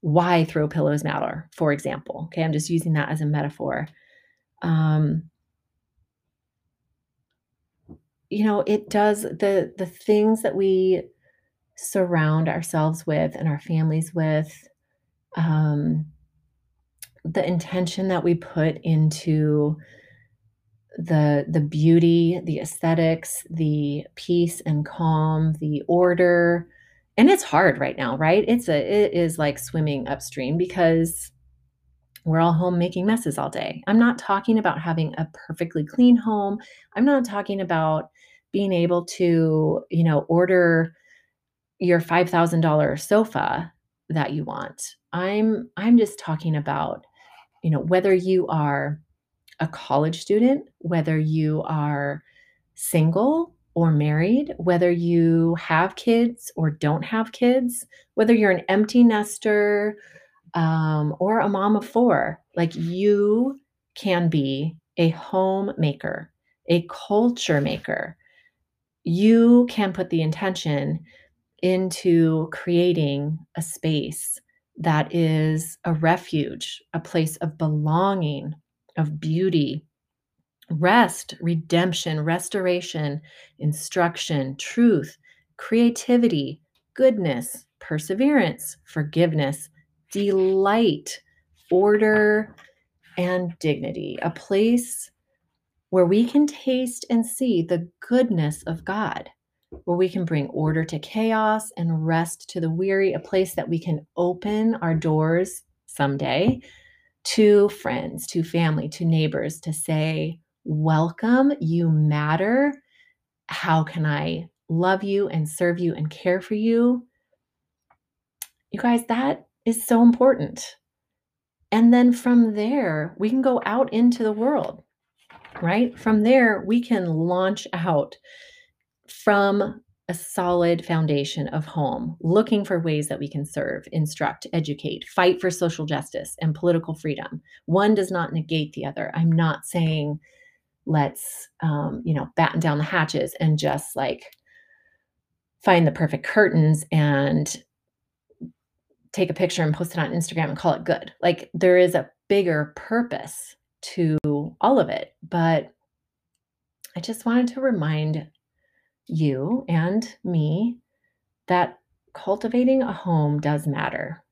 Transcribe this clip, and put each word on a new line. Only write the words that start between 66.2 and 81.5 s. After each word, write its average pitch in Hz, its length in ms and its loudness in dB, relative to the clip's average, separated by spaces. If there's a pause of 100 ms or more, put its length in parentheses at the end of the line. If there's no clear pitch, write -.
a 170 220 2
culture 214 680 0
maker. - 560 -6 (880)
You 226 640 6
can 196 240 -2
put 185 160 -4
the 165 100 0
intention 156 800 -2 (640)
into 170 880 2
creating 160 840 0 (180)
a 165 60 -6
space - 760 -6 (380)
that 151 380 0
is 156 720 0
a 170 100 0
refuge, 160 880 -4 (100)
a 160 80 -6
place 160 360 -4
of 160 200 -6
belonging, 151 1000 -2 (420)
of 151 240 -4
beauty, 160 640 -2 (840)
rest, 180 720 2
redemption, 170 800 -2